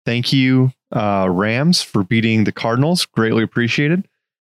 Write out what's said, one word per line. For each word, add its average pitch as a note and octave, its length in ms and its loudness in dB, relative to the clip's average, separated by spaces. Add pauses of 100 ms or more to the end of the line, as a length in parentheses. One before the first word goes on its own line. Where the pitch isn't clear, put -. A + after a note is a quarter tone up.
Thank A#2+ 280 -2
you, C3 400 2 (200)
uh, G2+ 380 0
Rams, A#2 520 0
for - 220 -4
beating A2+ 400 0
the G2+ 80 -2
Cardinals. C3+ 540 -2
Greatly A2+ 380 0
appreciated. D3 640 -2 (460)